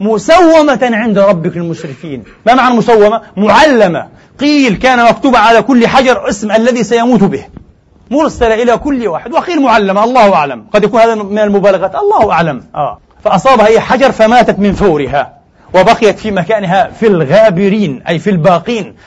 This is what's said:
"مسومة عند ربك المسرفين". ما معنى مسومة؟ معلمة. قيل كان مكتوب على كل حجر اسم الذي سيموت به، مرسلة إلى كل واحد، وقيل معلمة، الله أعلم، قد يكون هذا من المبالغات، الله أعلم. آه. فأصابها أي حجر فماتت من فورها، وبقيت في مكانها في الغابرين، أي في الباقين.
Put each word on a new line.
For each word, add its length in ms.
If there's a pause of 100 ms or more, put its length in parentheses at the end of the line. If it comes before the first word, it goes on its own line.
"مسومة 840
عند 360
ربك 380
المسرفين". 680 (220)
ما 80
معنى 200
مسومة؟ 480 (140)
معلمة. 720 (320)
قيل 360
كان 280
مكتوب 320
على 260
كل 240
حجر 420
اسم 240
الذي 320
سيموت 400
به، 200 (680)
مرسلة 520
إلى 140
كل 320
واحد، 240
وقيل 300
معلمة، 420
الله 300
أعلم، 380
قد 120
يكون 160
هذا 140
من 240
المبالغات، 560
الله 380
أعلم. 320 (100)
آه. 240 (260)
فأصابها 420
أي 140
حجر 320
فماتت 460
من 140
فورها، 680 (360)
وبقيت 440
في 120
مكانها 600
في 160
الغابرين، 1000
أي 100
في 120
الباقين. 640 (120)